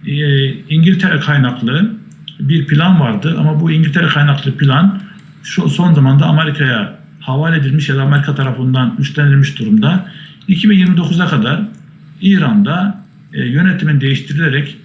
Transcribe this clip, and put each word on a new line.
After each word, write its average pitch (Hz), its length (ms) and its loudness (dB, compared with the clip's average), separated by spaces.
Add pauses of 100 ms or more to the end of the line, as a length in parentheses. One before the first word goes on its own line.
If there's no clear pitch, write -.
e, 143 420 0 (220)
İngiltere 165 500 2
kaynaklı 139 720 -2 (480)
bir 147 280 0
plan 165 320 4
vardı 127 400 -2
ama 151 220 0
bu 165 100 0
İngiltere 160 360 0
kaynaklı 143 500 0
plan 156 440 2 (420)
şu, 165 260 -2
son 175 240 2
zamanda 143 320 4
Amerika'ya 143 720 -2 (220)
havale 156 380 -2
edilmiş 143 320 -2
ya 135 60 -2
da 135 60 0
Amerika 143 340 0
tarafından 127 640 -2
üstlenilmiş 139 600 0
durumda. 113 460 0 (420)
İki 196 220 2
bin 202 80 4
yirmi 180 200 2
dokuza 170 300 0
kadar 143 340 -2 (600)
İran'da, 170 840 0 (300)
e, 131 120 -6
yönetimin 151 560 0
değiştirilerek 139 840 -4